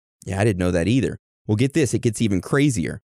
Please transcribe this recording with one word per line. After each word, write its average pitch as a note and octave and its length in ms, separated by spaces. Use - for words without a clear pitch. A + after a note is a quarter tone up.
Yeah, F#2+ 160
I - 20
didn't G#2 160
know F2+ 120
that F2 180
either. A#2 280
Well, G#2+ 80
get C3 180
this, D#3 200
it D3+ 60
gets A#2 220
even G2+ 200
crazier. C#3 580